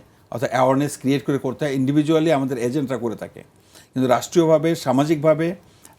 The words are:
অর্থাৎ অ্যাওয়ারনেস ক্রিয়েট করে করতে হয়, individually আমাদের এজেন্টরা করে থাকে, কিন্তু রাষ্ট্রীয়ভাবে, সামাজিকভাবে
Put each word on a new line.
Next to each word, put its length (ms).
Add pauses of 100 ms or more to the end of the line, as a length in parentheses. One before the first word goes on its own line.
(320)
অর্থাৎ 180
অ্যাওয়ারনেস 480
ক্রিয়েট 280
করে 120
করতে 280
হয়, 120
individually 540
আমাদের 260
এজেন্টরা 400
করে 180
থাকে, 280 (500)
কিন্তু 140
রাষ্ট্রীয়ভাবে, 680
সামাজিকভাবে 800 (440)